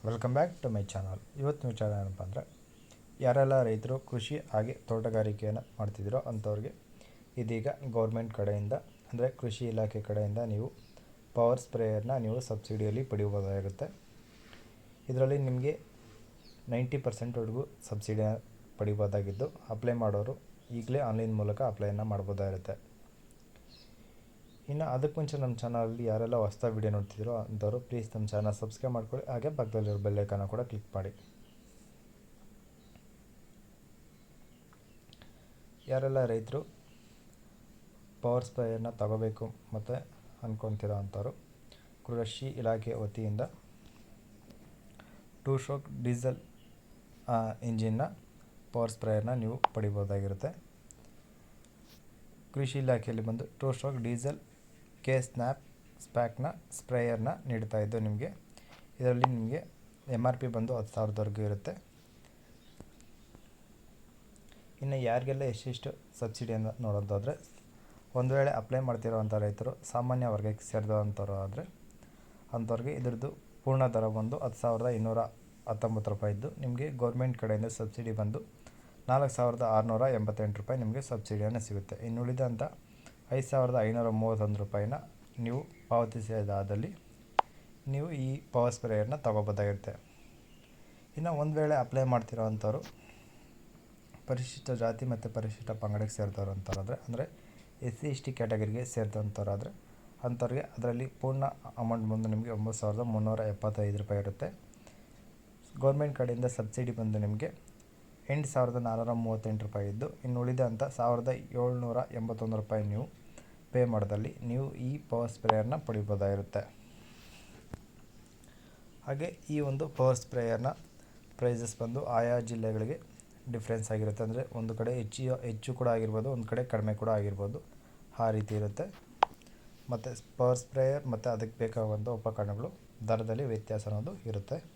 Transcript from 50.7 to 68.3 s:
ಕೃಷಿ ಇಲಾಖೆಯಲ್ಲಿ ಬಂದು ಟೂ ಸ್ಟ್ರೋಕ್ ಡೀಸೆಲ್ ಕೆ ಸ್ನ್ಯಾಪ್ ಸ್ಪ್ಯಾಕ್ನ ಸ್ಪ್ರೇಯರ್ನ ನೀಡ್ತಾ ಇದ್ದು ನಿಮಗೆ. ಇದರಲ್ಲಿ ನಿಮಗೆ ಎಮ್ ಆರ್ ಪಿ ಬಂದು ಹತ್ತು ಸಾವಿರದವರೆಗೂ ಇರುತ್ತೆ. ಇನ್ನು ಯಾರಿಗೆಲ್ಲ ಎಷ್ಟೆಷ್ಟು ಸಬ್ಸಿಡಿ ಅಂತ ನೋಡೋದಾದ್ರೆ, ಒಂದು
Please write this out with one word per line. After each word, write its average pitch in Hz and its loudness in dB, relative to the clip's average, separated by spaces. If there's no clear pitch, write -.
ಕೃಷಿ 139 -2
ಇಲಾಖೆಯಲ್ಲಿ 113 2
ಬಂದು 113 -4
ಟೂ 135 2
ಸ್ಟ್ರೋಕ್ 135 -2
ಡೀಸೆಲ್ 120 0
ಕೆ 131 4
ಸ್ನ್ಯಾಪ್ 127 -2
ಸ್ಪ್ಯಾಕ್ನ 120 0
ಸ್ಪ್ರೇಯರ್ನ 117 0
ನೀಡ್ತಾ 110 0
ಇದ್ದು 107 0
ನಿಮಗೆ. 107 0
ಇದರಲ್ಲಿ 123 6
ನಿಮಗೆ 120 0
ಎಮ್ 123 2
ಆರ್ 127 4
ಪಿ 131 -4
ಬಂದು 113 0
ಹತ್ತು 107 -6
ಸಾವಿರದವರೆಗೂ 107 0
ಇರುತ್ತೆ. 104 -2
ಇನ್ನು 139 -2
ಯಾರಿಗೆಲ್ಲ 131 2
ಎಷ್ಟೆಷ್ಟು 127 -4
ಸಬ್ಸಿಡಿ 113 -4
ಅಂತ 110 -2
ನೋಡೋದಾದ್ರೆ, 104 0
ಒಂದು 127 2